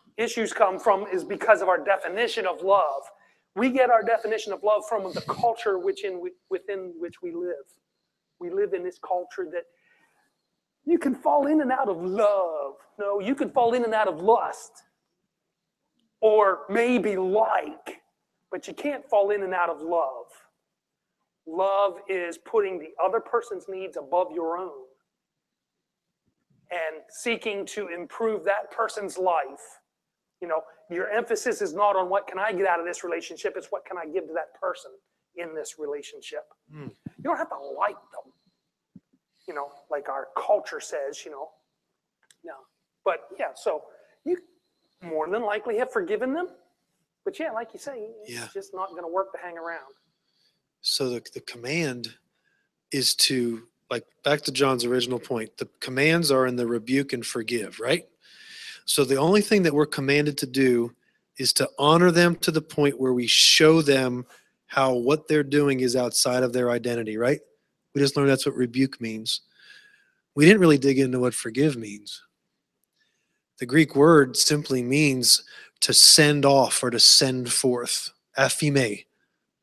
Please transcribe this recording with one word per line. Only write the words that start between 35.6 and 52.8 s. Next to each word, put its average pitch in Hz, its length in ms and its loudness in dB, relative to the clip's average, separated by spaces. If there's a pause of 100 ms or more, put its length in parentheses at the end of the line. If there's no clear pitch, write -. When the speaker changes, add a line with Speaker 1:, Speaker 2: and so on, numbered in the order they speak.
Speaker 1:
relationship. 147 680 -12 (280)
Speaker 2:
Mm. 143 180 -16 (260)
Speaker 1:
You - 60 -18
don't 294 140 -4
have 320 120 -6
to - 80 -12
like 208 380 -6
them, - 360 -20 (1160)
you 175 60 -14
know, 143 160 -10 (200)
like 143 200 -6
our 135 280 -6
culture 185 420 0
says, 147 460 -10
you 156 60 -16
know. 143 180 -14 (920)
No. 339 100 -16 (500)
But 170 240 -2 (120)
yeah, 170 160 -6
so 160 280 -6 (420)
you 349 120 -2 (640)
more 156 280 -6
than 226 140 -4
likely 214 340 -4
have 247 140 -4
forgiven 214 420 -4
them. 359 160 -6 (760)
But 381 160 -8
yeah, 311 120 -6
like 233 220 -10
you - 60 -18
say, 233 300 -12 (140)
it's 220 80 -18
Speaker 3:
Yeah. - 220 -12
Speaker 1:
just 196 200 -14
not 185 220 -8
gonna 175 120 -10
work 190 260 -2
to - 40 -10
hang 170 200 -12
around. 165 360 -12 (880)
Speaker 3:
So - 280 -2
the, 120 120 -6 (120)
the 123 80 -14
command 127 720 -6 (760)